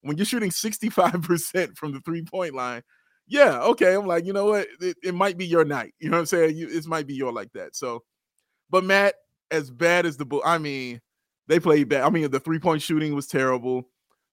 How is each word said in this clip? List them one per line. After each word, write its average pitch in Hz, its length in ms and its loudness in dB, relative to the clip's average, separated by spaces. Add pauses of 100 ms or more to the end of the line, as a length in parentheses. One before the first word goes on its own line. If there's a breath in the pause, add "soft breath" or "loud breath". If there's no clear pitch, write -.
When 147 160 -6
you're 202 80 -2
shooting 220 240 -2
sixty-five 190 720 0
percent 170 560 -2
from 151 160 -8
the 135 80 -10
three-point 165 540 -8
line, 123 260 -6 (460)
yeah, 208 340 6
okay. 185 340 4
I'm 202 120 -2
like, 170 180 0
"You 190 80 -4
know 196 120 0
what? 208 220 2 (140)
It, 180 220 -4
it 180 100 -4
might 185 240 0
be 185 80 -6
your 165 180 4
night." 139 360 -4
You 151 100 -6
know 170 80 2
what 170 40 2
I'm 160 40 -4
saying? 160 320 2
You, 165 120 -10
it 156 180 -6
might 160 180 -4
be 139 80 -10
your 131 180 -4
like 110 220 -10
that. 90 220 -14
So, 120 280 -8 (680)
but 185 140 2
Matt, 196 300 4 (380)
as 156 180 -2
bad 170 380 2
as 143 100 -6
the 143 80 -8
Bull-, 139 180 -4
I 165 140 2
mean, 135 420 -8 (480)
they 165 120 4
played 151 280 4
bad. 139 140 2
I 143 80 4
mean, 160 220 0
the 135 80 0
three-point 160 420 0
shooting 156 320 -2
was 143 140 -6
terrible. 127 600 -2 (460)